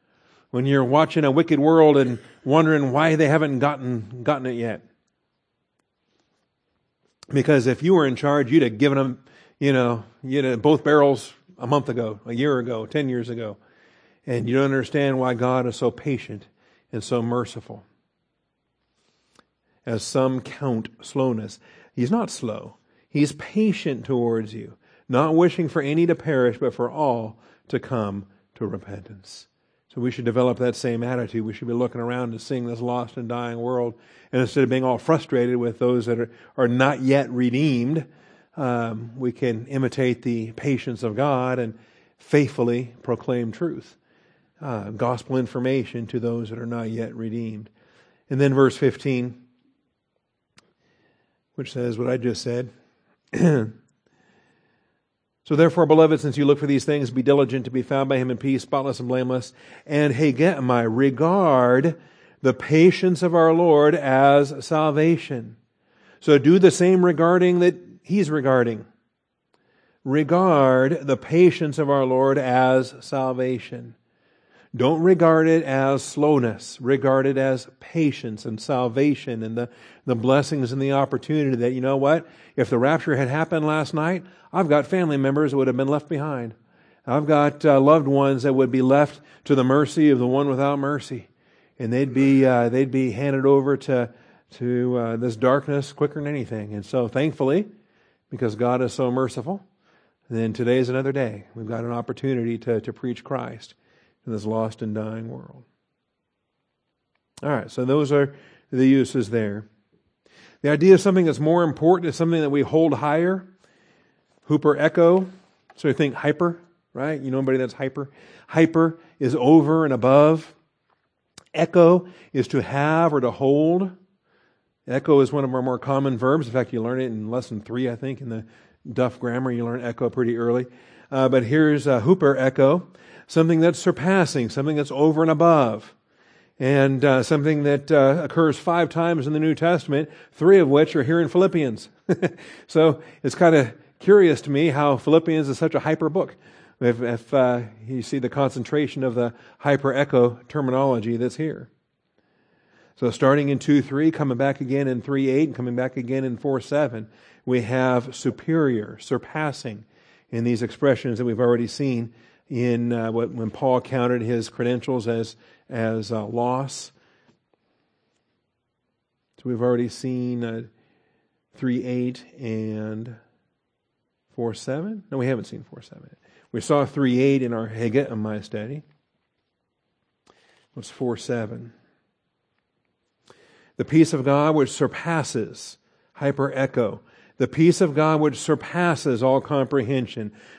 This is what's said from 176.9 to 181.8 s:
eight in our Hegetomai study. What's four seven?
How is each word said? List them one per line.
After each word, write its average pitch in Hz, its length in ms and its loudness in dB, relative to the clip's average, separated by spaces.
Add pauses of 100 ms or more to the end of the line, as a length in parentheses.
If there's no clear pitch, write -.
eight 139 220 2
in 120 100 -4
our 113 160 -6
Hegetomai 110 760 -4
study. 120 400 -12 (1900)
What's - 160 -18
four 120 260 -6
seven? 117 560 -8 (2000)